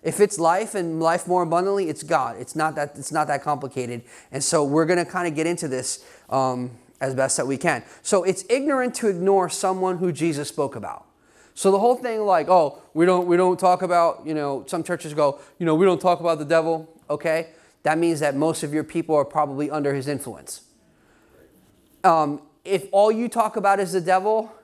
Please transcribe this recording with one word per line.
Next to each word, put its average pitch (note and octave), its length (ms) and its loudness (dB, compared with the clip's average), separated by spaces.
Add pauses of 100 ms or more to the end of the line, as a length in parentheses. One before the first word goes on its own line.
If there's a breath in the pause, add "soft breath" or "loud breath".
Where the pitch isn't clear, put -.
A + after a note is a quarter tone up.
If D#3+ 160 -4
it's G3+ 180 4
life F3+ 380 0
and E3 260 -4
life E3+ 260 0
more F3+ 140 2
abundantly, F3+ 480 0
it's D3+ 140 -8
God. C3+ 360 -2
It's C3 160 -12
not D#3 200 -2
that, D3 200 -4
it's C#3+ 160 -12
not D3+ 160 0
that C#3+ 140 -2
complicated. B2+ 640 -6 (280 loud breath)
And C3+ 120 -6
so D#3 200 2
we're D3 220 2
gonna F3 200 2
kinda F3 260 -4
get D#3 160 -2
into E3+ 200 -4
this, B2+ 380 -6 (240 loud breath)
um, B2+ 420 -2 (300)
as C3+ 140 -4
best C3 220 0
that C3 100 -2
we C3+ 100 -2
can. C3+ 260 -2 (200 loud breath)
So F#3+ 200 0
it's F#3+ 260 -2
ignorant B3+ 460 0
to A#3 120 -2
ignore F#3+ 420 2
someone F#3 480 -2
who F3+ 140 -2
Jesus D3 380 -4
spoke C#3 260 -6
about. G2 300 -12 (500 soft breath)
So G3 160 2
the G3 80 4
whole A#3+ 160 4
thing A#3 260 -4
like, F#3 260 2
"Oh, E3+ 360 4 (100)
we E3 140 4
don't, F3+ 180 4
we F3 100 4
don't F3+ 240 2
talk F3+ 220 4
about," F3 440 0
you D#3 100 -4
know, C#3+ 320 -4
some E3 160 -6
churches E3 320 -8
go, C#3+ 240 2 (180 loud breath)
you E3+ 80 -4
know, D#3+ 80 4
"We F3 140 4
don't F3+ 120 2
talk F3+ 200 2
about E3 180 0
the D3 80 -8
devil," D#3+ 420 0 (220)
okay? D#3+ 380 -2 (340 soft breath)
That D#3 160 0
means E3 220 2
that C#3+ 160 0
most D#3 260 0
of D3 120 -8
your D#3 100 -2
people D#3+ 320 -2
are C#3+ 100 4
probably C#3+ 460 -4
under C#3+ 240 -2
his C3+ 120 -6
influence. B2 540 -10 (1400 soft breath)
Um, D#3 380 4 (220)
if F#3+ 280 -2
all G#3 200 4
you A3+ 160 -2
talk A3 280 -2
about G3 240 2
is F3+ 140 -2
the F#3 80 0
devil G#3 500 0 (120)